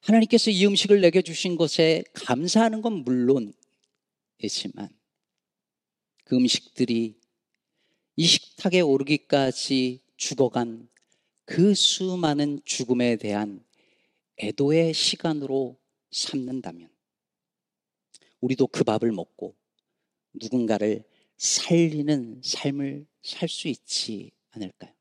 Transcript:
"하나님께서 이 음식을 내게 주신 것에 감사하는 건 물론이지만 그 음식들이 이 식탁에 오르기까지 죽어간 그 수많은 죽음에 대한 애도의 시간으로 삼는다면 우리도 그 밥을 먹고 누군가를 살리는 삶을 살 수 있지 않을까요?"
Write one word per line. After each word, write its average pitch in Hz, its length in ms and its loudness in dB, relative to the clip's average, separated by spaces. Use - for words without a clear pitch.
"하나님께서 226 500 4
이 190 140 4
음식을 202 360 6
내게 175 200 6
주신 175 340 -4
것에 160 480 2
감사하는 220 680 0
건 214 220 -4
물론이지만 - 1900 -4
그 127 100 -2
음식들이 117 840 0
이 160 100 0
식탁에 - 560 0
오르기까지 135 1200 0
죽어간 120 720 -2
그 190 300 4
수많은 151 880 0
죽음에 120 500 0
대한 104 500 -6
애도의 160 560 0
시간으로 135 840 -4
삼는다면 123 800 -8
우리도 127 260 0
그 - 160 -2
밥을 113 280 0
먹고 92 440 -10
누군가를 110 720 -2
살리는 147 1040 0
삶을 139 640 -6
살 - 260 -8
수 - 220 -10
있지 - 640 -8
않을까요?" 92 520 -14